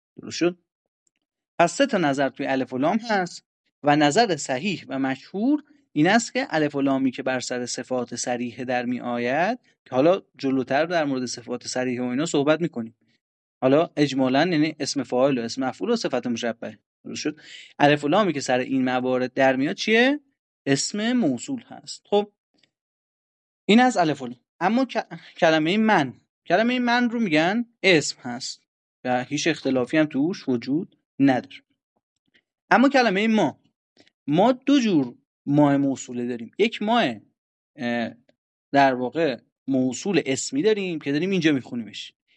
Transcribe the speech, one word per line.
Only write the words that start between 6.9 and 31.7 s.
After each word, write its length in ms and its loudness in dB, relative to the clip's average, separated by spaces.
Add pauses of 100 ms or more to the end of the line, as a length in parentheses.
که 120 -8
بر 160 -2
سر 260 -6
صفات 500 -6
صریح 480 -6
در 220 -2
می‌آید، 760 -2 (260)
که 100 -8
حالا 260 4 (160)
جلوتر 480 0
در 200 -2
مورد 200 -4
صفات 420 -10
صریح 340 -4
و 40 -4
اینا 200 -2
صحبت 360 0
می‌کنیم. 340 -6 (680)
حالا 340 4
اجمالاً 520 0
یعنی 320 0
اسم 240 -4
فاعل 340 0
و 40 -4
اسم 220 -8
مفعول 260 -6
و 60 0
صفت 320 -4
مشبهه. 520 -6 (240)
درست 180 -10
شد؟ 180 -6 (400)
الف 240 4
و 40 -2
لامی 260 2
که 60 -8
سر 200 0
این 240 -2
موارد 500 -2
در 220 2
میاد 200 -2
چیه؟ 440 2 (460)
اسم 480 0
موصول 480 -2
هست. 480 -20
خب 220 0 (1300)
این 140 4
از 180 2
الف 240 0
و 40 -8
لام. 140 -14 (200)
اما 260 0
ک-، 300 -8 (220)
کلمه 400 2
من، 360 2 (320)
کلمه 340 0
من 300 0
رو 100 -4
می‌گن 460 0 (180)
اسم 380 4
هست 400 -12 (420)
و 200 0
هیچ 240 -4
اختلافی 500 0
هم 80 4
توش 440 -2
وجود 480 -4 (220)
نداره. 360 2 (1120)